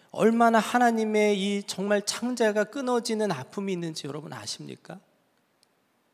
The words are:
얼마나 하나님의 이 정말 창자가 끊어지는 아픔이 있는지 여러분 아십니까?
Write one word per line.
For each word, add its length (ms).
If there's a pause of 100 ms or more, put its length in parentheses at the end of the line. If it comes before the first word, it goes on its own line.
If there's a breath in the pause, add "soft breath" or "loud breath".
(100)
얼마나 480
하나님의 840
이 220
정말 420
창자가 600
끊어지는 680
아픔이 420
있는지 360
여러분 240
아십니까? 680 (1160)